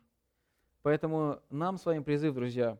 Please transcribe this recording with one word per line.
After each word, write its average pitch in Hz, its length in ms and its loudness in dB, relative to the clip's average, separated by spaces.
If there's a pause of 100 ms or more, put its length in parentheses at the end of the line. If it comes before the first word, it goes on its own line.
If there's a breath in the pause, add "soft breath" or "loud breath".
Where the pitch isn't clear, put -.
(800)
Поэтому 151 580 0 (100)
нам 175 280 -2
с - 80 -10
вами 160 180 0
призыв, 147 320 0
друзья 120 440 0